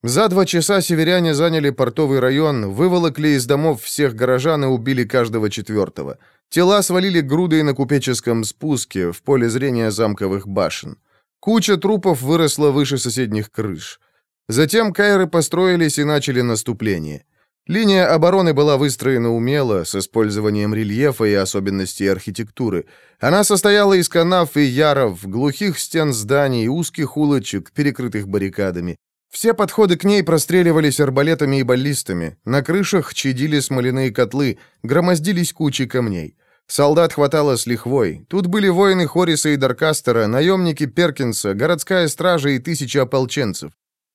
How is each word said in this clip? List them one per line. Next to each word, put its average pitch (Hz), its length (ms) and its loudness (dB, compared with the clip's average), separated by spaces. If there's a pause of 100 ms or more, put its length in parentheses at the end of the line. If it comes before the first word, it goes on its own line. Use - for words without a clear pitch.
За 147 260 2
два 185 180 2
часа 185 340 0
северяне 165 540 0
заняли 156 340 0
портовый 135 520 0
район, 127 500 0
выволокли 151 580 0
из 139 160 2
домов 143 380 0
всех 139 320 -2
горожан 127 500 0
и 135 40 0
убили 127 360 0
каждого 113 460 -2
четвёртого. 98 680 -6 (320)
Тела 185 340 4
свалили 180 380 0
грудой 156 420 0
на 143 120 0
купеческом 123 720 -2
спуске 104 680 -4
в - 100 -14
поле 123 280 2
зрения 120 400 -2
замковых 98 580 -2
башен. 92 480 -4 (440)
Куча 208 360 2
трупов 185 460 0
выросла 151 480 2
выше 139 260 0
соседних 110 540 -4
крыш. - 500 -8 (480)
Затем 165 440 2
кайры 202 340 2
построились 170 720 0
и 147 60 0
начали 143 360 0
наступление. 107 840 -4 (420)
Линия 190 480 2
обороны 170 400 4
была 147 220 4
выстроена 127 580 0
умело, 120 480 0
с 82 140 -6
использованием 104 760 0
рельефа 113 520 -2
и 104 100 2
особенностей 98 720 -2
архитектуры. 98 800 -4 (320)
Она 175 240 2
состояла 202 520 4
из 180 140 2
канав 175 480 2
и 147 60 4
яров, 127 680 0
глухих 139 520 -2
стен 156 320 -2
зданий, 120 560 0
узких 151 480 -4
улочек, 139 560 -2
перекрытых 120 560 -4
баррикадами. 92 680 -4 (360)
Все 226 200 0
подходы 202 440 2
к - 80 -10
ней 202 180 4
простреливались 160 760 2
арбалетами 139 580 2
и 131 60 0
баллистами. 123 800 -2
На 135 180 0
крышах 180 520 -2
чадили 143 440 -2
смоляные 131 540 -2
котлы, 127 460 0 (260)
громоздились 170 680 0
кучи 135 340 -2
камней. 104 500 -4 (320)
Солдат 151 460 2
хватало 147 420 2
с - 100 -6
лихвой. 120 600 -2
Тут 185 180 -2
были 196 220 0
воины 185 400 2
Хориса 160 400 0
и 147 80 2
Даркастера, 127 720 0
наёмники 156 580 0
Перкинса, 123 680 -2
городская 165 520 0
стража 160 440 0
и 131 100 0
тысячи 143 380 -4
ополченцев. 127 760 -2 (420)